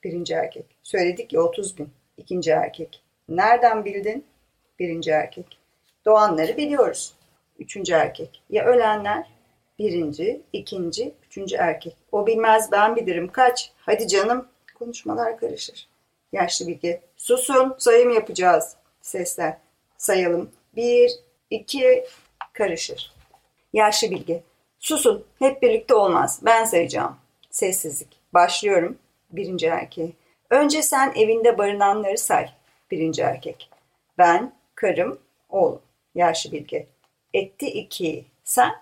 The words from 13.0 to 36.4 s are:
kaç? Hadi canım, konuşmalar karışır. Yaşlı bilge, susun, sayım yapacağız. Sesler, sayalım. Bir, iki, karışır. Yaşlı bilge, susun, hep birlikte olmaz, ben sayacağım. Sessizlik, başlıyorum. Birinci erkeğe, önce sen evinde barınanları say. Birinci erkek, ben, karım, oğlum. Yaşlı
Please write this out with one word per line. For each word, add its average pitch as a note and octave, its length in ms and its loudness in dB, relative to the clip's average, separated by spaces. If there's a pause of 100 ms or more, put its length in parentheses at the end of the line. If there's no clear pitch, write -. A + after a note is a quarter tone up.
kaç? B3 500 0
Hadi G#3+ 300 -2
canım, A3 400 0 (320)
konuşmalar A#3 600 -6
karışır. - 480 -10 (440)
Yaşlı F#3+ 360 -4
bilge, E3+ 340 -6 (160)
susun, C4 600 0
sayım A#3+ 320 6
yapacağız. F3+ 680 2 (260)
Sesler, F3 560 -6 (400)
sayalım. F3+ 540 -2 (240)
Bir, A#3+ 360 4 (380)
iki, B3+ 560 2 (480)
karışır. - 600 -6 (600)
Yaşlı G#3+ 380 2
bilge, E3+ 320 -6 (360)
susun, - 460 0 (140)
hep C4+ 220 0
birlikte A3+ 340 2
olmaz, G3 480 2
ben A3+ 220 4
sayacağım. E3 520 -2 (320)
Sessizlik, - 680 -6 (140)
başlıyorum. F3+ 640 2 (340)
Birinci F3+ 360 -6
erkeğe, - 440 -6 (380)
önce D4 320 4
sen C4+ 340 0
evinde A3+ 420 4
barınanları G3+ 600 0
say. - 320 0 (420)
Birinci D#3+ 300 -2
erkek, - 480 -6 (480)
ben, F3+ 360 4 (220)
karım, F#3 440 -2 (300)
oğlum. F#3 320 0 (340)
Yaşlı E3+ 360 0